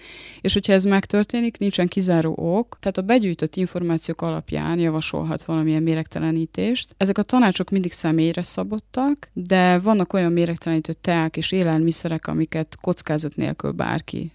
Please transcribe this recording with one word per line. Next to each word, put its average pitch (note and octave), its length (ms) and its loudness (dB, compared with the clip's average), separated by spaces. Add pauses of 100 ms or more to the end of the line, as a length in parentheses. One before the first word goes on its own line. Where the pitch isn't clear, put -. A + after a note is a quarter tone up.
(420)
És F#3+ 120 0
hogyha G3+ 200 2
ez F#3+ 100 6
megtörténik, G#3 720 0
nincsen F#3+ 300 0
kizáró E3+ 500 2
ok, F3+ 420 -2
tehát - 180 -4
a F#3 40 0
begyűjtött F#3+ 540 0
információk F3 640 -2
alapján D#3 580 -4
javasolhat D#3 640 -2
valamilyen D#3 400 0
méregtelenítést. E3 1120 -2
Ezek F#3+ 200 0
a G#3 60 0
tanácsok G3+ 460 2
mindig F3+ 220 0
személyre E3 500 0
szabottak, G#3+ 920 -4
de F3+ 460 4
vannak G3 340 2
olyan F3+ 180 2
méregtelenítő E3 640 0
teák D#3+ 440 0
és D#3+ 140 -2
élelmiszerek, E3 760 0
amiket D#3+ 540 -4
kockázat D#3 540 -2
nélkül - 360 -4
bárki - 640 -4